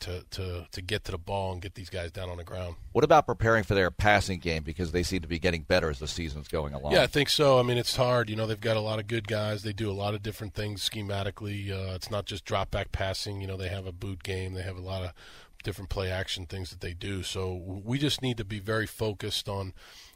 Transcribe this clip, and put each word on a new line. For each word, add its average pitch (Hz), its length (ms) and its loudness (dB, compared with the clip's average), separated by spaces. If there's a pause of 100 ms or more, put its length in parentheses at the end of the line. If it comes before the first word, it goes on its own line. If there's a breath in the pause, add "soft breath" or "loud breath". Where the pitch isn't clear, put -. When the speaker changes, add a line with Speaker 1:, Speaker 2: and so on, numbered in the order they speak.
Speaker 1:
to, 90 300 -6
to, 87 420 -6
to - 80 -8
get 95 240 -4
to - 80 -4
the 90 60 -4
ball 95 340 -4
and 90 80 -6
get 90 140 -10
these 92 160 -10
guys 87 200 -4
down 92 200 -8
on 87 80 -6
the 87 60 -10
ground. 90 320 -6 (160)
Speaker 2:
What 120 120 6
about 151 220 10
preparing 113 360 6
for 104 120 2
their 92 160 6
passing 101 480 6
game? 80 240 0
Because 80 300 -2
they 87 100 2
seem 90 180 0
to 78 80 -8
be 85 100 0
getting 85 260 2
better 82 260 4
as 71 80 -4
the 76 100 -6
season's 73 400 -6
going 76 240 -2
along. 69 200 -2
Speaker 1:
Yeah, 170 100 8
I 123 60 4
think 143 200 2
so. 139 300 6
I 123 40 6
mean, 120 140 2
it's 120 200 0
hard. 123 340 4
You 107 60 -2
know, 110 100 0
they've 107 120 -2
got 110 200 2
a - 20 2
lot 107 180 -2
of 104 80 -6
good 110 220 -2
guys. 107 360 -2
They 107 100 -4
do 104 160 -2
a - 20 -2
lot 101 220 -2
of 104 80 -6
different 107 320 -8
things 104 340 -4
schematically. 101 840 -4
Uh, 95 240 -4
it's - 160 -10
not 101 140 -2
just - 220 -8
drop 98 240 0
back 101 200 -2
passing. 98 520 -4
You 95 60 -6
know, 95 100 -6
they 92 100 -4
have 95 180 -6
a 92 60 -8
boot 92 300 -8
game. 95 320 -4
They 92 80 -6
have 92 160 -8
a 92 40 -10
lot 92 220 -6
of 90 80 -8 (500 loud breath)
different 98 280 -8
play 95 200 -2
action 92 360 -4
things 95 240 -8
that - 100 -16
they 92 140 -6
do. 95 280 -4
So 92 360 -4
w-, 95 260 -8
we 120 140 0
just 143 240 2
need 127 160 0
to 110 80 -4
be 104 140 -6
very 110 260 0
focused 107 600 -4
on, 98 280 -4 (420 loud breath)